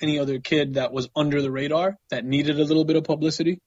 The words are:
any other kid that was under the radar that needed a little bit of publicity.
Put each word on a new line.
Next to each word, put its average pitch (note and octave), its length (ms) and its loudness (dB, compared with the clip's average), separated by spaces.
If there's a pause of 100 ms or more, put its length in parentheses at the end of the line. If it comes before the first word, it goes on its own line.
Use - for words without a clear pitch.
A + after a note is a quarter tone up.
any D3+ 160 0
other C#3 220 -2
kid C#3+ 360 0
that B2+ 160 -2
was C3 240 -6
under C#3+ 280 2
the C3+ 80 -2
radar D#3 440 0 (140)
that B2+ 160 -6
needed C#3+ 340 0
a D#3 40 4
little D#3 220 4
bit D#3+ 100 2
of D#3+ 80 2
publicity. D#3+ 640 -2